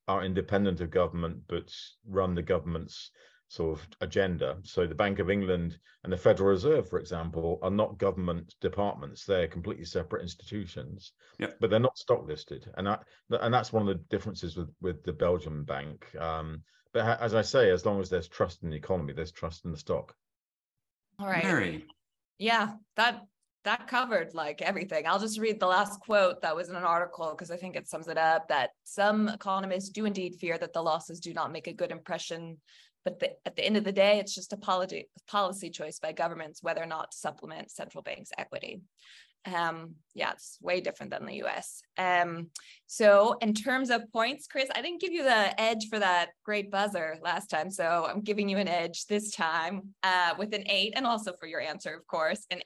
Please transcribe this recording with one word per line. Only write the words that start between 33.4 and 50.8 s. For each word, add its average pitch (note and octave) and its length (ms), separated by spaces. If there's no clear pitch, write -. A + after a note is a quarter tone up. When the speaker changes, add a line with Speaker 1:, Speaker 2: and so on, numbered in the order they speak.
Speaker 3:
at - 80
the - 100
end G#3+ 120
of G3+ 80
the G3 80
day, G3+ 260
it's G3+ 160
just - 180
a G3+ 40
politi-, F#3 500
policy G3 420
choice D#3+ 300
by D#3+ 120
governments E3 500
whether E3 200
or E3 40
not D#3+ 260
to - 60
supplement D#3+ 520
central - 320
bank's - 340
equity. - 460
Um, E3 500
yeah, - 200
it's - 280
way F3 200
different - 320
than - 120
the - 120
U - 100
S. - 340
Um, F3 540
so G#3 520
in G#3+ 140
terms B3+ 360
of A3+ 220
points, A#3+ 360
Chris, C4+ 260
I A#3+ 80
didn't E4+ 180
give F#4 120
you E4+ 100
the G#3+ 380
edge A3 280
for G#3+ 120
that F3 300
great G#3 240
buzzer G3 540
last E3+ 260
time, D#3+ 220
so E3+ 400
I'm G#3 120
giving G#3 260
you F#3+ 100
an G3+ 80
edge E3+ 400
this G#3 240
time, E3+ 720
uh, F3+ 340
with G#3+ 160
an G3+ 160
eight, G3+ 280